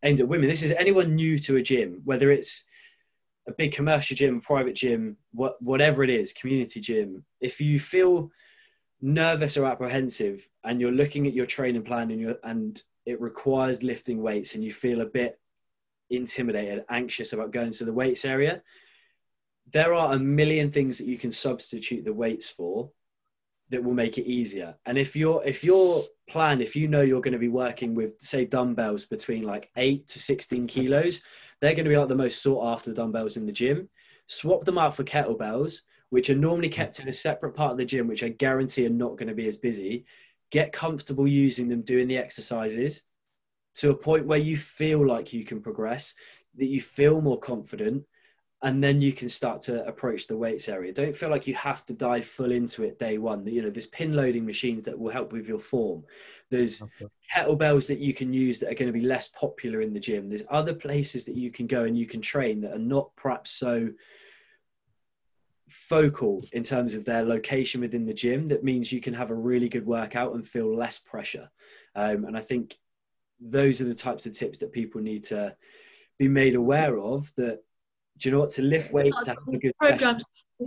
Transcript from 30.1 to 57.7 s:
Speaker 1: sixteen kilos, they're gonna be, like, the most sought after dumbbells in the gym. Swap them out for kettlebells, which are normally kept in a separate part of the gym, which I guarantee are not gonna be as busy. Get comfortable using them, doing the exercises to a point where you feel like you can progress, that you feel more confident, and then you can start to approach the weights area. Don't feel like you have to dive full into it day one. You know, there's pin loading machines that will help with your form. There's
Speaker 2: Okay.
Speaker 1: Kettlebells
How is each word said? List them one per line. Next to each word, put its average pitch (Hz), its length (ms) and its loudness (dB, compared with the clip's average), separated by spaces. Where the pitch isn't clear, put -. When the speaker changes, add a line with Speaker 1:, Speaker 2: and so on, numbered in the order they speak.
Speaker 1:
sixteen 127 480 -2
kilos, 139 560 2
they're 151 140 4
gonna 160 140 0
be, 147 80 6
like, 143 120 4
the 131 60 2
most 127 280 0
sought 117 320 2
after 113 180 -10
dumbbells 110 460 -4
in 110 80 -6
the 104 60 -6
gym. 139 360 -2
Swap - 380 0
them 180 120 2
out 156 180 2
for 135 100 -4
kettlebells, 131 760 -2
which 127 180 4
are 139 80 6
normally 165 320 2
kept - 320 -4
in 135 80 -8
a 131 40 -6
separate 151 420 -4
part 147 180 0
of 123 60 -4
the 127 80 0
gym, 123 200 0
which 110 160 -4
I 120 60 -4
guarantee 131 580 2
are 117 40 2
not 120 260 0
gonna 110 180 -6
be 110 140 -2
as 104 80 -4
busy. 110 480 -4
Get 151 220 2
comfortable 147 540 -2
using 135 420 4
them, 120 120 -2
doing 127 260 2
the 127 120 0
exercises 117 840 -4
to 147 140 4
a 139 60 4
point 151 300 2
where 151 120 4
you 151 200 0
feel 151 480 2
like 113 260 0
you 117 100 -6
can 107 200 -8
progress, 113 520 -6
that 135 100 -2
you 131 160 -2
feel 151 400 4
more 135 180 2
confident, 113 640 -4
and 135 200 2
then 143 200 6
you 139 100 4
can 123 160 -6
start 117 320 -4
to 117 260 -4
approach 113 400 -6
the 113 100 -6
weights 113 340 -4
area. 92 220 -6
Don't 143 240 -2
feel 170 120 -6
like 151 180 0
you 131 80 -2
have - 320 -6
to - 60 -10
dive 120 320 -2
full 123 260 -4
into 120 320 -2
it 107 160 -4
day 110 200 -2
one. 104 280 -4
You 117 140 -2
know, 110 80 -4
there's 107 180 -10
pin 156 280 -4
loading 127 320 2
machines 110 400 -4
that - 120 -8
will 110 140 -6
help 120 200 -6
with 113 140 -10
your 110 120 -4
form. 101 460 -4
There's 123 300 0
Speaker 2:
Okay. 107 260 -16
Speaker 1:
Kettlebells 151 540 4